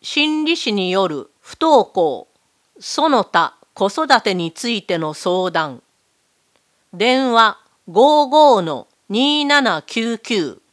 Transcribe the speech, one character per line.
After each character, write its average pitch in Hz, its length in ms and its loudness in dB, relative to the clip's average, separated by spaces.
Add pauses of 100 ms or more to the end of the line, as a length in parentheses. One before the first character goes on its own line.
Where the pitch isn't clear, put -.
心 311 420 -2
理 320 100 0
士 247 180 -4
に 190 180 -2
よ 185 180 0
る 147 220 -10 (100)
不 - 180 -20
登 302 320 4
校、 156 380 -2 (500)
そ - 300 -2
の 247 160 2
他 - 320 -2 (160)
子 196 160 -2
育 277 340 0
て 202 120 -2
に 170 180 -6
つ - 160 -10
い 220 140 -4
て 175 160 -4
の 156 160 -6
相 185 360 -2
談。 156 320 -6 (1080)
電 254 400 0
話 226 260 4 (300)
五 277 400 4
五 277 320 6
の 156 260 -6 (220)
二 285 380 0
七 254 360 0
九 226 360 -6
九。 165 420 -6 (120)